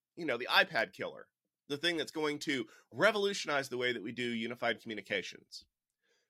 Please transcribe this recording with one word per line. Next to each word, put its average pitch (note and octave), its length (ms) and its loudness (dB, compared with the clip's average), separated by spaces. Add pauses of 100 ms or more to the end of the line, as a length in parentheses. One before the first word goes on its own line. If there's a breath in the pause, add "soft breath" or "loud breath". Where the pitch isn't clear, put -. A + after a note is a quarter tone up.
(160)
you F3 100 -10
know, B2+ 120 -2
the A#2+ 140 -6
iPad E3 420 4
killer, F2+ 340 -8 (400)
the C#3+ 100 -2
thing E3+ 200 0
that's C#3+ 140 -2
going D3+ 280 0
to C3+ 280 0 (240 loud breath)
revolutionize F3+ 800 2
the B2 100 -4
way B2 120 2
that A2+ 120 -2
we A#2 80 -6
do A#2+ 100 -4
unified A#2 600 -2
communications - 840 -6 (640)